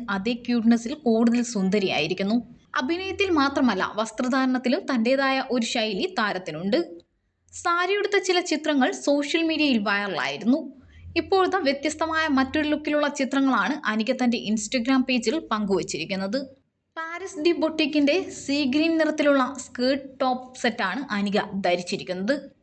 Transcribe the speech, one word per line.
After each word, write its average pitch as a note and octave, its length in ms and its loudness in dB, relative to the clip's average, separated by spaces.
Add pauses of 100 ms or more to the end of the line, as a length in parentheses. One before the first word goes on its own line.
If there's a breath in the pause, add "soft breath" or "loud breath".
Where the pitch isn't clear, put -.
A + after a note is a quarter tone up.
(100)
അതേ G3 220 0
ക്യൂട്ട്നെസ്സിൽ A#3 640 2
കൂടുതൽ A#3 480 4
സുന്ദരിയായിരിക്കുന്നു. F#3+ 1120 0 (200 loud breath)
അഭിനയത്തിൽ F#4 540 -2
മാത്രമല്ല, C4+ 640 2
വസ്ത്രധാരണത്തിലും B3+ 840 0
തന്റേതായ C4+ 680 2
ഒരു A#3 160 0
ശൈലി A3 520 -2
താരത്തിനുണ്ട്. G3 920 -2 (420)
സാരിയുടുത്ത F#4+ 680 0
ചില F#4 220 2
ചിത്രങ്ങൾ D4+ 520 0
സോഷ്യൽ C#4+ 500 0
മീഡിയയിൽ D4+ 360 2
വൈറലായിരുന്നു. G3+ 920 0 (440 loud breath)
ഇപ്പോഴത്തെ F#4 420 2
വ്യത്യസ്തമായ D#4 680 0
മറ്റൊരു C4+ 400 2
ലുക്കിലുള്ള D4 400 0
ചിത്രങ്ങളാണ് C4+ 760 0
അനിക G#3+ 280 0
തന്റെ A#3+ 380 0
Instagram B3+ 540 0
പേജിൽ B3+ 340 0
പങ്കുവച്ചിരിക്കുന്നത്. G3 1040 -2 (520)
പാരിസ് E4+ 440 -10
ഡി E4+ 120 4
ബൊട്ടിക്കിന്റെ D#4 800 0
സീ C#4+ 340 -2
ഗ്രീൻ D#4+ 340 2
നിറത്തിലുള്ള D4 600 2
സ്കേർട്ട് - 640 -4
ടോപ്പ് B3+ 400 -2
സെറ്റാണ് A3+ 500 -2
അനിക G3+ 280 0 (160)
ധരിച്ചിരിക്കുന്നത്. F#3 960 -2 (120)